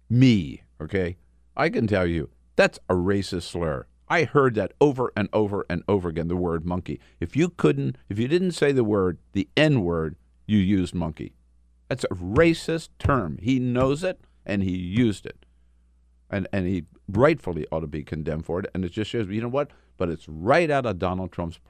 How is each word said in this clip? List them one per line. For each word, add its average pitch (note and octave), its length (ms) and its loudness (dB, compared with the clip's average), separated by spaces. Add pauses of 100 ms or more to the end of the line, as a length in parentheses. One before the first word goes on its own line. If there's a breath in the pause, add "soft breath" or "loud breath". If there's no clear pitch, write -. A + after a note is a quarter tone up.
Me, A2 540 4 (180)
okay? F2 360 -2 (400)
I D3+ 120 0
can F3 180 0
tell F#2+ 200 2
you, E2 240 -2 (260)
that's - 220 2 (100)
a F#2 60 0
racist F#2+ 500 -2
slur. D#2+ 420 -4 (220)
I E3 160 2
heard C3+ 320 2
that G2 240 -2
over C3 360 2
and G#2 160 0
over G2+ 380 0
and F2 180 -2
over F#2+ 220 2
again, D#2+ 180 -4
the F2+ 80 0
word E2+ 300 -2
monkey. F2 340 -4 (180 soft breath)
If E2+ 160 -6
you E3 140 2
couldn't, C#3 480 0 (140)
if G2+ 80 -4
you A#2+ 100 0
didn't F3+ 240 0
say D3 200 2
the C3 120 2
word, G2 340 2 (140)
the G2 240 -2
N-word, F2 600 2 (300)
you G#2+ 120 4
used F#2+ 360 2
monkey. E2 380 -6 (560)
That's B2+ 160 -4
a - 40 -4
racist D#3+ 880 0
term. F#2+ 420 0
He B2+ 180 0
knows C3 460 0
it, F#3 160 -4 (240)
and G2 180 -2
he F#2 140 -2
used G2 480 0
it. - 220 -18 (840)
And, F#2+ 240 -4
and F#2+ 140 -2
he F2+ 180 -2 (240)
rightfully G2+ 600 0
ought D#2+ 100 -2
to D#2+ 60 -6
be C#2+ 160 -8
condemned D#2 420 -6
for E2+ 160 -4
it. G2 140 -6
And F#2 100 -2
it F2 80 -6
just G#2+ 180 -6
shows, A2+ 180 -4
you G#2+ 120 -4
know A#2 80 -4
what? C3+ 220 -4 (260 soft breath)
But F2+ 140 -2
it's D#2+ 180 -8
right G#2 420 2
out C#3 140 0
of G2+ 140 -4
Donald F#2 340 -2
Trump's E2+ 380 -8